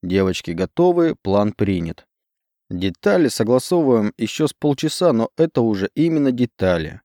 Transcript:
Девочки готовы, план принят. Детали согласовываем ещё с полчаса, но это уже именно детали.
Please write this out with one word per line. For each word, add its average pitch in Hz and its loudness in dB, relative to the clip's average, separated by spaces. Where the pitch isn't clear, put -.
Девочки 92 -2
готовы, 165 0
план 101 0
принят. 90 -4
Детали 110 0
согласовываем 123 2
ещё 113 -4
с 135 -2
полчаса, 151 0
но 113 0
это 160 0
уже 101 0
именно 151 0
детали. 92 -2